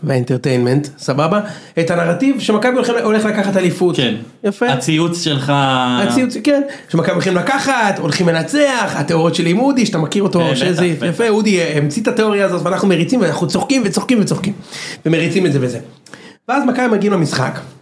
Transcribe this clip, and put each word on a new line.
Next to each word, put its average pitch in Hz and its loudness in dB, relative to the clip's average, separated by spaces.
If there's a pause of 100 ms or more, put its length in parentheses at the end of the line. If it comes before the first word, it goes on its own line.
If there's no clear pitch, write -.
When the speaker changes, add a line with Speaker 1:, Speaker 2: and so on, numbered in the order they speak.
Speaker 1:
והאינטרטיינמנט, 131 0 (100)
סבבה? 156 0 (400)
את 165 0
הנרטיב 170 0
שמכבי 233 0
הולכים, 240 0
הולך 214 2
לקחת 196 0
אליפות. 180 2
Speaker 2:
כן. 123 0 (300)
Speaker 1:
יפה. 208 -2
Speaker 2:
הציוץ 160 0
שלך 143 -2
Speaker 1:
הציוץ, 131 0
כן. 285 4 (280)
שמכבי 165 0
הולכים 180 0
לקחת, 220 0
הולכים 170 0
לנצח, 247 0
התיאוריות 160 0
שלי 170 0
עם 202 2
אודי, 254 2
שאתה 175 -2
מכיר 160 0
אותו, 190 0
Speaker 2:
כן, 165 2
בטח, - 0
Speaker 1:
שזה 180 0 (100)
Speaker 2:
בטח. - -4
Speaker 1:
יפה, 226 0
אודי, 208 2
אה, 151 0
המציא 147 0
את - -4
התיאוריה 208 2
הזאת, 180 -2
ואנחנו 180 0
מריצים, 180 2
ואנחנו 156 0
צוחקים 254 0
וצוחקים 202 0
וצוחקים. 185 -2 (520)
ומריצים 165 2
את 147 2
זה 135 0
וזה. 117 -4 (680)
ואז 262 0
מכבי 254 0
מגיעים 202 2
למשחק. 139 -2 (220)